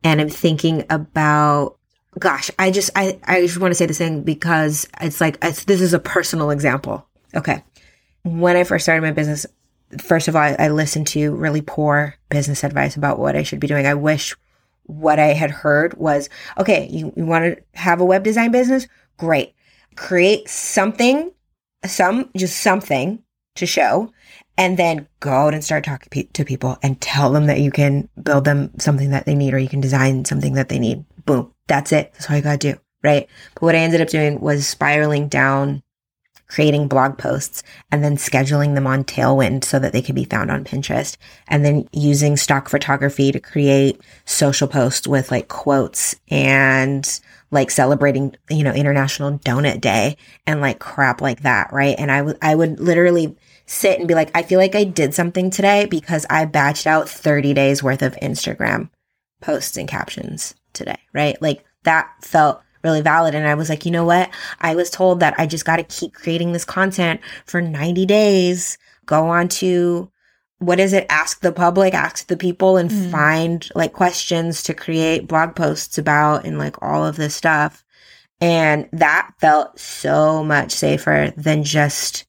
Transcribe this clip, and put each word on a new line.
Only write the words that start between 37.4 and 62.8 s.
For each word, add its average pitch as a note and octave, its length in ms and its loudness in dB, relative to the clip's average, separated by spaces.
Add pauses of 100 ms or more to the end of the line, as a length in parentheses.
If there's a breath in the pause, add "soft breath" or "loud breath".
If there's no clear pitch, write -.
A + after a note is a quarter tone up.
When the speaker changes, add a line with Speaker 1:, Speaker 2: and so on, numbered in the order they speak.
Speaker 1:
and D3 100 2
then D3 140 2
scheduling C#3+ 580 0
them C3+ 140 0
on C3+ 160 0
Tailwind C3 600 0
so C#3 140 0
that C3 120 -2
they - 100 0
could C3 140 -6
be C3 80 -2
found - 260 -4
on C#3 140 -4
Pinterest, - 540 -6 (320 loud breath)
and D3 160 2
then D3 260 0
using D3 460 2
stock C#3 320 -2
photography C#3 640 0
to - 80 -4
create C#3 580 2 (240 soft breath)
social C#3 420 0
posts C3+ 400 -2
with, C3+ 240 0
like, B2 200 -4
quotes - 640 -2 (140)
and, C3+ 880 0 (320 soft breath)
like, C#3 180 2
celebrating, C#3 640 2 (160)
you D3+ 140 0
know, C#3 80 2
International C#3+ 680 0
Donut C3+ 420 -2
Day A2+ 340 0 (300 soft breath)
and, D#3 160 -2
like, C#3 180 -2
crap C3 400 -2
like C3+ 220 -4
that, B2 320 0
right? C#3 260 2
And C#3+ 100 -4
I C#3 120 2
would, D3 200 -4
I D#3 140 2
would D#3+ 240 0
literally E3+ 560 2 (300 soft breath)
sit F#3 340 0
and F3 80 -4
be E3+ 80 4
like, D#3 180 0
"I E3+ 80 0
feel F#3 160 2
like F#3+ 160 4
I G#3 120 2
did E3 280 -2
something F3+ 360 0
today G3+ 360 2
because D#3+ 440 -4
I D#3 160 0
batched D3 420 0
out D#3 220 2
thirty C#3+ 440 0
days C#3 300 2
worth C3+ 180 0
of C3+ 200 -2
Instagram - 680 -4 (520)
posts - 340 -4
and - 140 -10
captions - 640 -10 (160)
today," - 280 -10 (140)
right? D3 280 -2
Like, D3+ 240 -4 (180)
that D#3+ 260 2 (120)
felt D3+ 400 2 (220)